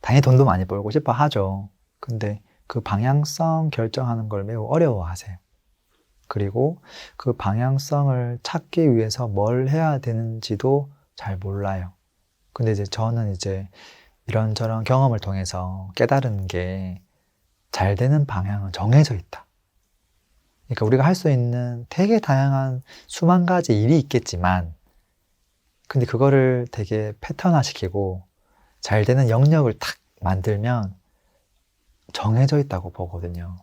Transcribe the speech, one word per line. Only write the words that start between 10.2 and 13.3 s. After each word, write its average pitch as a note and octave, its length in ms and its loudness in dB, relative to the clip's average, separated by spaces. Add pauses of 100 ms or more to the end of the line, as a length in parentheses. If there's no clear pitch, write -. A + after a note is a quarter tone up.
잘 G2 220 -6
몰라요. F#2+ 560 -6 (600)
근데 A2+ 180 0
이제 G2+ 120 -2
저는 A2 500 -2